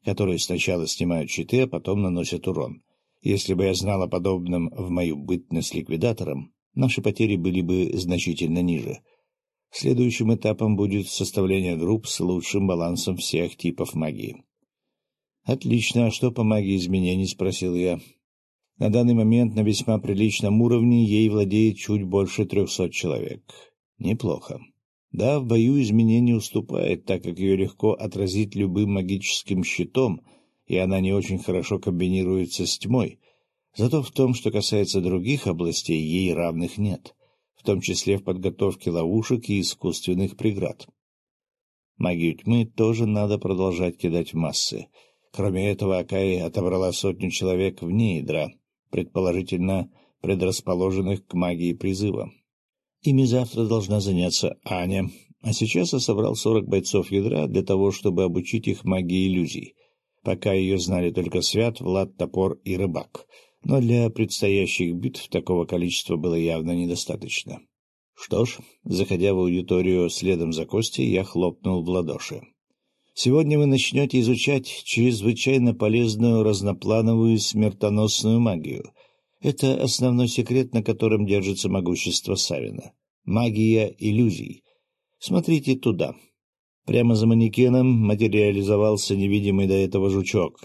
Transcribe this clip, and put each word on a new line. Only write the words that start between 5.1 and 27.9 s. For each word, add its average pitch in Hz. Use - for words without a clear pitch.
бытность 80
ликвидатором, 82
наши 127
потери 104
были 90
бы 90
значительно 87
ниже. 82
Следующим 120
этапом 107
будет 98
составление 92
групп 104
с -
лучшим 92
балансом 90
всех 85
типов 82
магии". 65
"Отлично. 120
А 107
что 123
по 117
магии 104
изменений?" — 92
спросил 90
я. 90
"На 107
данный 120
момент 113
на 113
весьма 107
приличном 104
уровне 120
ей 107
владеет 104
чуть 104
больше 98
трехсот 90
человек. 65
Неплохо. 107
Да, 139
в 127
бою 117
изменения 113
уступает, -
так 92
как 87
ее 95
легко 98